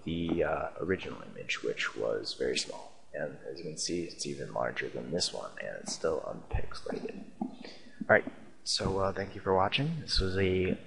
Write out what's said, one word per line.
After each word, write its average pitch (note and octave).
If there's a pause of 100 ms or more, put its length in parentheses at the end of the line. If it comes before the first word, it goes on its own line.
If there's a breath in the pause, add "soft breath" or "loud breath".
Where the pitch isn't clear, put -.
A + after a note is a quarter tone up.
the, E2+
uh, D2+ (120)
original F2 (160)
image, -
which -
was G#1+
very B1+
small. - (220)
And D2 (160)
as C#2
you E2
can D#2
see, E2+
it's -
even C2+
larger B1
than A#1+
this E2+
one, G1+ (100)
and G1+
it's -
still D#2+
unpixelated. - (180)
All -
right, - (320)
so, F#2+
uh, G2
thank G2
you G2
for F#2+
watching. C3+
This -
was F#2+
a F#2